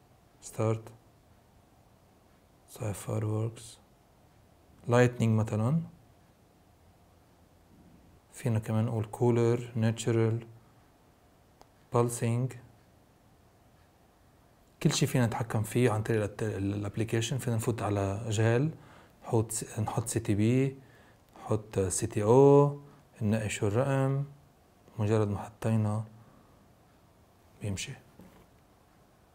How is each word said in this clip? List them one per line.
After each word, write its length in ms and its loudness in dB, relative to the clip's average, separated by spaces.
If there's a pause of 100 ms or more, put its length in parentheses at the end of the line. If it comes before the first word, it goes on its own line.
(400)
ستارت، 420 -4 (1900)
سوري، 260 -8
فاير 300 -6
ووركس، 540 -6 (1080)
لايتنينج 520 4
مثلا. 400 0 (2500)
فينا 260 -2
كمان 260 0
نقول 200 -2
كولر، 680 2
ناتشرال، 720 0 (1500)
بالسينج. 580 0 (2250)
كل 100 2
شي 140 2
فينا 200 2
نتحكم 360 -4
فيه 280 2
عن 120 0
طريق 200 0
الت-، 200 -6
ال-، 320 -2
الابليكيشن. 640 -4
فينا 180 -2
نفوت 260 -2
على 460 -2
جهل، 420 2 (540)
نحط 280 0
س-، 260 -8
نحط 300 -4
سي 120 -2
تي 140 -2
بي، 420 2 (600)
نحط 420 -4
سي 280 -2
تي 160 -4
او، 580 6 (420)
ننقي 260 0
شو 180 -2
الرقم، 580 0 (760)
مجرد 300 2
ما 100 -4
حطينا 680 -2 (1600)
بيمشي. 300 -8 (1400)